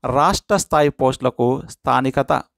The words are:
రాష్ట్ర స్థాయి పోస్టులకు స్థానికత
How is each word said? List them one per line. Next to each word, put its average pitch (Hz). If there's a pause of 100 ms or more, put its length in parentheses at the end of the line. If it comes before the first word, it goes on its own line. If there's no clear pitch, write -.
రాష్ట్ర 151
స్థాయి 151
పోస్టులకు 127
స్థానికత 135 (260)